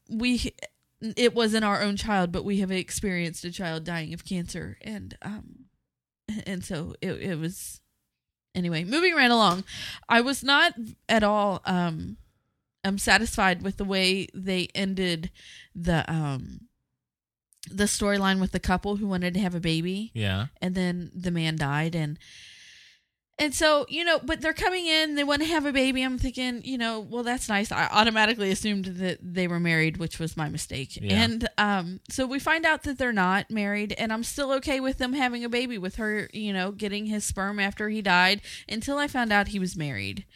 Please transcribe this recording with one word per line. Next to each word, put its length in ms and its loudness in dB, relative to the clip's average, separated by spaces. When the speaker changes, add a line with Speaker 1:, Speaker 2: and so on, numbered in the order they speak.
Speaker 1:
we, 440 0
it 200 4
wasn't 280 2
our 180 2
own 140 0
child, 360 0
but 120 -4
we 160 0
have 120 0
experienced 720 -4
a 80 -8
child 320 -6
dying 320 -6
of 100 -14
cancer. 560 -6
And, 400 -12
um, 440 -14
and 180 -6
so 360 -6
it, 120 -4
it 260 -4
was, 420 -8
anyway, 280 0
moving 300 2
right 160 6
along. 340 4
I 120 6
was 220 0
not 300 4
at 160 4
all, 420 2
um, 520 -2
um, 140 0
satisfied 640 4
with 160 -4
the 80 -4
way 480 2
they 400 -2
ended 560 -2
the, 360 2
um, 500 -4
the 140 0
storyline 580 2
with 100 0
the 80 -2
couple 360 0
who 100 -2
wanted 300 0
to 40 0
have 140 0
a 60 -2
baby. 560 0
Speaker 2:
Yeah. 320 0
Speaker 1:
And 120 -2
then 400 -2
the 180 -4
man 260 0
died. 380 0
And, 220 -2
and 140 0
so, 340 4
you 160 -4
know, 200 4
but 180 -2
they're 100 0
coming 360 0
in, 260 2
they 100 2
want 200 2
to 40 -2
have 200 2
a 40 0
baby. 300 2
I'm 160 -2
thinking, 460 -2
you 120 -6
know, 240 -2
well, 220 -6
that's 260 -2
nice. 240 0
I 200 0
automatically 580 4
assumed 360 0
that 360 -4
they 260 -2
were 120 0
married, 380 4
which 200 -6
was 180 -4
my 140 -4
mistake. 500 -8
Speaker 2:
Yeah. 240 4
Speaker 1:
And, 240 0
um, 400 2
so 160 0
we 140 -2
find 260 2
out 180 4
that 140 -4
they're 160 0
not 380 2
married, 480 -2
and 120 -2
I'm 120 -2
still 300 -2
okay 260 0
with 180 -2
them 160 -2
having 300 -2
a 60 -4
baby, 280 -2
with 200 -6
her, 360 -2
you 180 -4
know, 200 -2
getting 340 -6
his 200 -2
sperm 340 -4
after 300 -2
he 120 -4
died, 400 4
until 300 -4
I 100 0
found 240 0
out 180 4
he 100 -2
was 160 -2
married. 500 -4